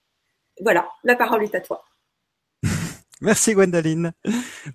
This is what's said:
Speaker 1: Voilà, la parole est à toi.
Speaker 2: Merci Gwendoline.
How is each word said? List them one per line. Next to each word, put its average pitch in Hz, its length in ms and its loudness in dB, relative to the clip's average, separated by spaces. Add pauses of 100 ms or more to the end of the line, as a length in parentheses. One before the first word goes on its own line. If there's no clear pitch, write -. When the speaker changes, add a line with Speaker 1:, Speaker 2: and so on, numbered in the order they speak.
(600)
Speaker 1:
Voilà, 185 280 2 (140)
la 240 140 2
parole 233 260 0
est 208 120 -4
à 185 60 -4
toi. - 220 -10 (1400)
Speaker 2:
Merci 214 320 2
Gwendoline. 170 580 2 (640)